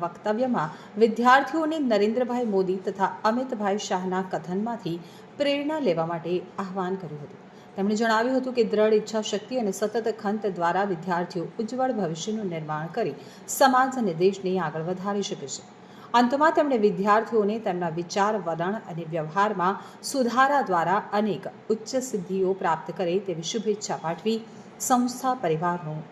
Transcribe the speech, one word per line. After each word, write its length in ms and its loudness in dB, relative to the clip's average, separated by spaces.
વક્તવ્યમાં 720 -2
વિદ્યાર્થીઓને 800 4
નરેન્દ્રભાઈ 720 2
મોદી 320 2
તથા 240 0
અમિતભાઈ 580 -2
શાહના 340 0
કથનમાંથી 640 -4
પ્રેરણા 520 0
લેવા 180 2
માટે 260 -4
આહ્વાન 400 -4
કર્યું 180 -12
હતું. 240 -16
તેમણે 240 0
જણાવ્યું 400 2
હતું 180 -4
કે 140 6
દ્રઢ 260 6
ઈચ્છાશક્તિ 640 -4
અને 100 0
સતત 500 -2
ખંત 340 -2
દ્વારા 380 2
વિદ્યાર્થીઓ 500 -2
ઉજ્જવળ 400 0
ભવિષ્યનું 540 -4
નિર્માણ 420 -6
કરી 180 -2
સમાજ 440 4
અને 100 0
દેશને 340 2
આગળ 340 -2
વધારી 380 -4
શકે 240 -8
છે. 160 -14
અંતમાં 420 4
તેમણે 220 4
વિદ્યાર્થીઓને 760 4
તેમના 320 -2
વિચાર, 340 0
વલણ 280 -2
અને 240 -8
વ્યવહારમાં 680 0
સુધારા 640 4
દ્વારા 280 2
અનેક 340 0
ઉચ્ચ 240 -2
સિદ્ધિઓ 460 0
પ્રાપ્ત 440 -2
કરે 160 0
તેવી 240 -6
શુભેચ્છા 500 -2
પાઠવી 340 -2
સંસ્થા 520 0
પરિવારનો 520 0